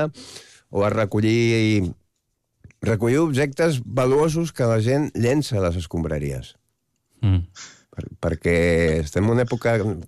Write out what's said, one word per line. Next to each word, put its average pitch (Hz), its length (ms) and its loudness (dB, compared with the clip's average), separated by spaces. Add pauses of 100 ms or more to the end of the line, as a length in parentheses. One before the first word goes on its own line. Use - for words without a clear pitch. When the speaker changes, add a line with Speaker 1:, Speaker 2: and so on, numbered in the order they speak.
(720)
Speaker 1:
o 98 140 0
a 104 60 0
recollir, 110 1040 2 (880)
recollir 117 360 0
objectes 139 680 0
valuosos 147 680 0
que 127 160 -2
la 113 120 2
gent 131 340 0
llença 120 420 0
a 95 80 0
les 87 120 0
escombraries. 78 760 -6 (680)
Speaker 2:
Mm. 92 240 2 (460)
Speaker 1:
Per-, - 160 -10 (120)
perquè - 360 0 (440)
estem 82 240 -2
en 117 100 2
una 123 100 2
època... 117 320 0 (320)